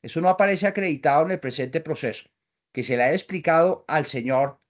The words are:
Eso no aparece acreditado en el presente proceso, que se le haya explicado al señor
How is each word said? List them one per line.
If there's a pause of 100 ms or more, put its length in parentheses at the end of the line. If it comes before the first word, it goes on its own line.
Eso
no
aparece
acreditado
en
el
presente
proceso, (440)
que
se
le
haya
explicado
al
señor